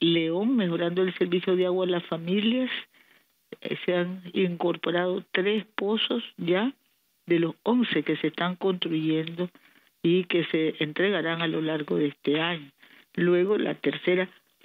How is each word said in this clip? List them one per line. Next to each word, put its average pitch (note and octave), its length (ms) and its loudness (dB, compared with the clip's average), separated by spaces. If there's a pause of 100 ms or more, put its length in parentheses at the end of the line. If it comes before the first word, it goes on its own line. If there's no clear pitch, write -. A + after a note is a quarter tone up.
León, E3+ 560 2
mejorando F3 460 0
el F#3 120 0
servicio F3+ 420 0
de F3+ 80 2
agua F3+ 220 0
a - 20 0
las F3 160 0
familias, G#3 640 0 (920)
eh, - 240 -6
se F3+ 80 0
han F3+ 280 -2 (120)
incorporado F3+ 960 0
tres G3+ 340 0 (120)
pozos A3 460 -2 (140)
ya F#3 360 0 (520)
de E3+ 140 2
los D#3+ 240 0
once A3+ 400 2
que D#3 140 -2
se D#3 100 -2
están F3 300 -4
construyendo E3 920 -2 (540)
y F3+ 220 4
que F3 220 0
se D#3 340 0
entregarán E3 600 -2
a E3+ 60 -2
lo E3 160 -2
largo D#3 340 -2
de D3+ 120 2
este C#3+ 300 0
año. D#3+ 300 -4 (460)
Luego, F3+ 420 4
la - 180 0
tercera F3+ 540 0 (360)